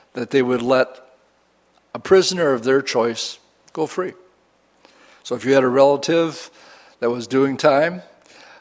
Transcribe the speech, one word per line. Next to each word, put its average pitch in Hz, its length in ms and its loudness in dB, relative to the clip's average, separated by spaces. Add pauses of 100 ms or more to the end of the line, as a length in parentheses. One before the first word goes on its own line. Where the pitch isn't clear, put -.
(120)
that 120 180 -8
they 139 120 2
would 123 200 -2
let 127 380 0 (960)
a - 40 -10
prisoner 175 540 2
of 117 120 -2
their 135 160 2
choice 117 580 -4 (340)
go 156 140 -6
free. 185 260 -8 (1120)
So - 120 -10
if 113 100 -8
you 135 100 2
had 135 100 4
a 127 40 0
relative 143 840 0 (500)
that 120 100 -2
was 120 160 -6
doing 135 300 0
time, 156 460 2 (580)